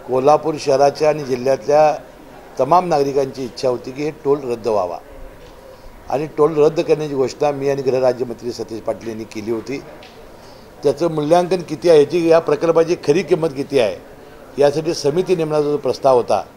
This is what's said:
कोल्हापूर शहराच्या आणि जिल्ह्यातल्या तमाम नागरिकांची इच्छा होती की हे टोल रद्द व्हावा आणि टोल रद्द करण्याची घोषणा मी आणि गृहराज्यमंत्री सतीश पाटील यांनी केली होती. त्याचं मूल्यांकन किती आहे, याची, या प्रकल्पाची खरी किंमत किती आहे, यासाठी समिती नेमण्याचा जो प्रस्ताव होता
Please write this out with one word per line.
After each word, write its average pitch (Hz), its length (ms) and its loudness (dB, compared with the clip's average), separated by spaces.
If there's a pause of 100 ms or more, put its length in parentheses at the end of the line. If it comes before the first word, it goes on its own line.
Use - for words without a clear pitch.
कोल्हापूर 143 600 2
शहराच्या 143 480 2
आणि 151 160 -2
जिल्ह्यातल्या 135 720 0 (600)
तमाम 175 280 4
नागरिकांची 139 560 0
इच्छा 123 240 -4
होती 123 220 -4
की 139 140 -8
हे 156 60 -4
टोल 139 420 -2
रद्द 117 160 -4
व्हावा 92 300 -2 (1080)
आणि 147 180 -4 (100)
टोल 151 220 2
रद्द 156 220 2
करण्याची 151 340 -2
घोषणा 135 360 0
मी 139 180 -4
आणि 139 140 -2
गृहराज्यमंत्री 123 720 -2
सतीश 110 280 -10
पाटील 104 280 -8
यांनी 110 160 -10
केली 107 260 -10
होती. 113 320 -8 (1000)
त्याचं 160 280 0
मूल्यांकन 165 520 2
किती 156 280 -2
आहे, 156 100 8
याची, 165 280 2
या 165 100 6
प्रकल्पाची 160 580 2 (100)
खरी 160 160 2
किंमत 165 340 0
किती 135 220 -2
आहे, 98 180 0 (680)
यासाठी 156 320 2
समिती 180 420 -2
नेमण्याचा 151 340 -2
जो 147 60 -2
प्रस्ताव 131 400 2
होता 107 240 0 (160)